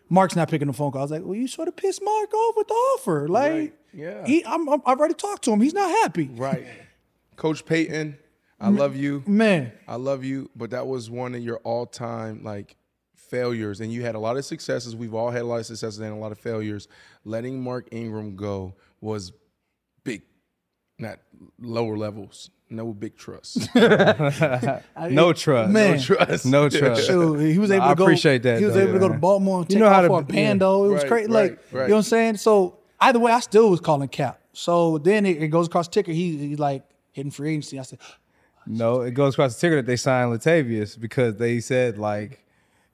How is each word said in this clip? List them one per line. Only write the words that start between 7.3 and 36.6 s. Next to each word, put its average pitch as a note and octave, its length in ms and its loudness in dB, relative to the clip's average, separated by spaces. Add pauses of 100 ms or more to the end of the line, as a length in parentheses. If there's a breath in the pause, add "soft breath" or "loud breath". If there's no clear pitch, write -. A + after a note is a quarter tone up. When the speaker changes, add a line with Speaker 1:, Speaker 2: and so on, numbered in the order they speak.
Speaker 2:
Coach D#3 280 -4
Payton, D#3 540 -4 (420)
I - 60 -2
Speaker 1:
M-, - 100 4
Speaker 2:
love C#3 200 0
you. C#3+ 300 -4
Speaker 1:
man. G3 460 2 (160)
Speaker 2:
I A2+ 80 -10
love C3 280 -6
you, C3+ 300 -8
but A2+ 160 -10
that B2 160 -8
was B2+ 240 -8
one B2 240 -10
of A#2+ 80 -10
your A#2 160 -8
all-time, A#2 840 -8
like, G#2 320 -14 (400)
failures. A#2 640 -6
And A2 120 -8
you A#2+ 100 -8
had A#2 140 -6
a - 20 -8
lot A2+ 180 -4
of C#3 80 -6
successes. B2 500 -8
We've A2+ 200 -10
all A#2 160 -4
had A#2+ 120 -6
a A#2+ 40 -6
lot A#2 140 -4
of A2+ 60 -10
successes A2 340 -12
and A2 120 -10
a G#2+ 40 -12
lot G#2+ 160 -10
of G#2 60 -16
failures. G#2+ 480 -8 (380 soft breath)
Letting B2 380 -8
Mark B2 300 -8
Ingram A2 440 -10
go G2 380 -8 (260)
was G#2 320 -8 (720)
big, A2 180 -8 (760)
not A2 200 -12 (420)
lower A#2 360 -6
levels. G#2 540 -10 (220)
No A2+ 200 -10
big G#2+ 240 -14
trust. - 580 -10
Speaker 1:
<laughs> - 0 -
Speaker 3:
No D#3 1600 2
trust. C3 400 2
Speaker 1:
Man. G3+ 240 4
Speaker 2:
No C#3 60 -2
trust. F3 440 0
Speaker 3:
No C#3+ 220 4
trust. C3+ 380 2
Speaker 1:
Shoot, E3 320 2
he D#3 200 2
was G3+ 120 2
Speaker 3:
No, G3 60 4
Speaker 1:
able F#3+ 100 4
Speaker 3:
I - 40 6
Speaker 1:
to D3 60 6
go, F#3 80 4
Speaker 3:
appreciate D3 400 4
that, A#2+ 140 4
Speaker 1:
he G3+ 60 2
was G#3 100 2
Speaker 3:
though, F#3+ 80 4
Speaker 1:
able F#3+ 120 2
to F#3+ 40 4
go F#3+ 100 4
to - 60 0
Speaker 3:
man. D3 60 -4
Speaker 1:
Baltimore F#3+ 400 2
and E3+ 100 -4
Speaker 3:
You F#3+ 60 2
Speaker 1:
take G#3+ 60 6
Speaker 3:
know G#3+ 80 8
how G3 60 8
Speaker 1:
off F#3 60 8
Speaker 3:
to F3 60 6
Speaker 1:
for E3+ 120 2
a D3 40 -4
Speaker 3:
be, C3+ 100 -10
Speaker 1:
bando. G3 500 2
It G3+ 60 2
was - 120 0
Speaker 2:
Right, C#3 60 -2
Speaker 1:
crazy. A3+ 240 0
Speaker 2:
right, G#3 180 4
Speaker 1:
Like, - 0 - (220)
Speaker 2:
right. C3 100 -4
Speaker 1:
you C3 60 -2
know G#3 60 6
what G#3+ 40 6
I'm G#3+ 60 2
saying? A3+ 320 2
So G3 420 4 (220)
either A#3+ 180 6
way, A#3 140 4
I A#3+ 80 4
still G#3+ 300 6
was E3 100 2
calling C#3 280 0
Cap. - 320 -4 (120)
So E3+ 460 2
then G3+ 280 2
it, E3 160 0
it D#3+ 60 -2
goes E3 180 2
across E3+ 220 -2
Ticker. F#3 240 -2
He, E3+ 240 -2
he's D3 220 -6
like C#3 260 -2 (280)